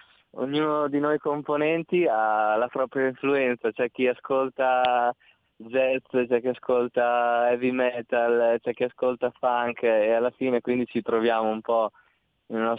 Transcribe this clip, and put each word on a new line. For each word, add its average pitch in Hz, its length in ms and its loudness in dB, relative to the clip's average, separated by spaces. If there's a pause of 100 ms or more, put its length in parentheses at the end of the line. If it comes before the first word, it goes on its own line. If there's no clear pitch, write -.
(360)
ognuno 147 520 -2
di 139 100 -2
noi 147 200 0
componenti 151 880 -2
ha 110 500 0
la 120 100 0
propria 131 400 -2
influenza, 131 640 0
c'è 120 200 -4
chi 127 180 -2
ascolta 127 1080 0 (420)
jazz, 131 540 -2
c'è 123 300 2
chi 123 80 -4
ascolta 120 1040 0
heavy 123 200 0
metal, 120 920 0
c'è 120 140 -4
chi - 80 -4
ascolta 123 560 -2
funk, 120 460 -2
e 110 280 4
alla 120 240 0
fine 127 240 0
quindi 123 260 -2
ci 117 160 -6
troviamo 113 460 0
un 110 120 -4
po' 110 320 0 (560)
in 117 80 -6
una 113 220 0